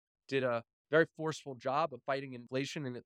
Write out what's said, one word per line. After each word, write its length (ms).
did 140
a 200
very 160
forceful 380
job 380
of 140
fighting 260
inflation, 540
and 100
it, 100